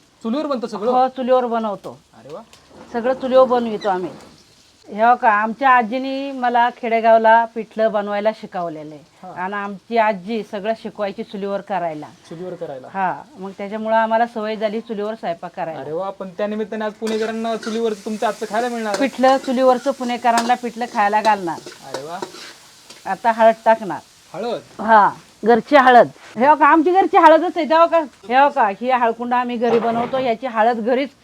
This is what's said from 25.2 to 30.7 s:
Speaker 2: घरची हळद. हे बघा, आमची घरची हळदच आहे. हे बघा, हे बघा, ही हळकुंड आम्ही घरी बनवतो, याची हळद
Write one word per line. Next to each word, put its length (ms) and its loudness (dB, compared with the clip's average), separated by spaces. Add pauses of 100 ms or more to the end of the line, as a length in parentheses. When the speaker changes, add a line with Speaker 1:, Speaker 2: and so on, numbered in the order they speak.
Speaker 2:
घरची 320 2
हळद. 320 8 (280)
हे 180 4
बघा, 120 4
आमची 260 4
घरची 240 2
हळदच 400 6
आहे. 100 -2
हे 120 2
बघा, 220 4
हे 480 0
बघा, 200 2 (120)
ही 100 -4
हळकुंड 440 0
आम्ही 220 -2
घरी 220 0
बनवतो, 400 -2
याची 280 -4
हळद 300 0